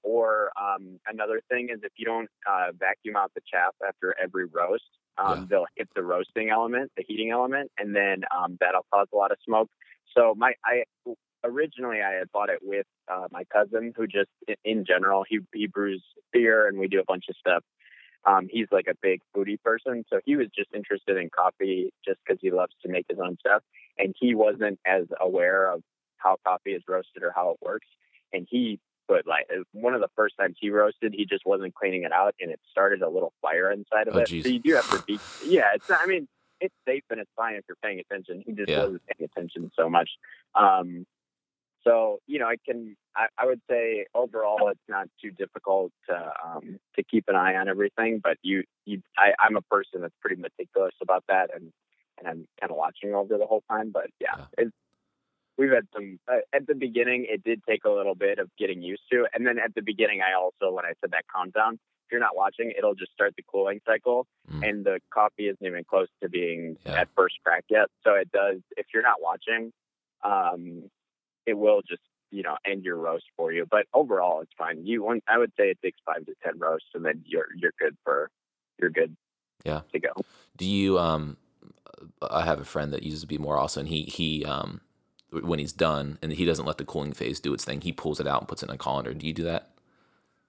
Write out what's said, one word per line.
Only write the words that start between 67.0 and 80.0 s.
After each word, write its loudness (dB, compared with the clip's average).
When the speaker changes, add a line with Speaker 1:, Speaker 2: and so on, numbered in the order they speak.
Speaker 1:
at -2
first 4
crack 2
yet, 4
so 6
it 0
does, 2
if -6
you're 0
not 4
watching, -4
um, -2
it 0
will 4
just, -12
you -6
know, -4
end -4
your -4
roast -4
for -2
you. -2
But 2
overall, 2
it's -12
fine. -6
You -2
want, -2
I 4
would 2
say 4
it -2
takes -6
five -6
to -12
ten -6
roasts, -2
and -8
then -2
you're, -2
you're 0
good -2
for, -2
you're 0
good 0
Speaker 2:
Yeah. -4
Speaker 1:
to -4